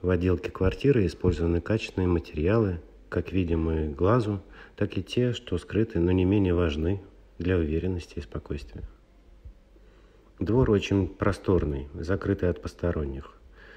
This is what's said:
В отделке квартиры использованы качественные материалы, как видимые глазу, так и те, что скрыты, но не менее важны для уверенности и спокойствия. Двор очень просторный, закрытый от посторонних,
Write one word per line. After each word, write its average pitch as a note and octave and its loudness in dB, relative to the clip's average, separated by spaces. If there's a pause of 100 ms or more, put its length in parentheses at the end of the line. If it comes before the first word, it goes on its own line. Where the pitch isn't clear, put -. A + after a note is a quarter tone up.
В F2+ 0
отделке F2+ 2
квартиры G#2+ 2
использованы E2+ 0
качественные G#2 -2
материалы, F2+ 0 (280)
как - -4
видимые E2 0
глазу, G2+ 0 (360)
так - -4
и - -6
те, B2 -2
что - -6
скрыты, G#2 -2
но F2 4
не F#2 4
менее F#2+ 4
важны E2+ 0 (360)
для F2+ 0
уверенности E2 -2
и D#2 -8
спокойствия. - -10 (1500)
Двор A2+ 2
очень G2 2
просторный, D2 0
закрытый F2+ -2
от E2+ -2
посторонних, D#2 -6 (420)